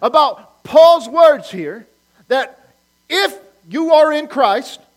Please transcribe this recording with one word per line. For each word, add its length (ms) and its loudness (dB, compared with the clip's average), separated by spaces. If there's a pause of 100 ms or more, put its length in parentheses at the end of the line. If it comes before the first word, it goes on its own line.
about 640 -2
Paul's 440 4
words 440 0
here, 360 -12 (400)
that 320 -6 (480)
if 280 -4 (340)
you 240 -2
are 180 2
in 160 -6
Christ, 520 -4 (160)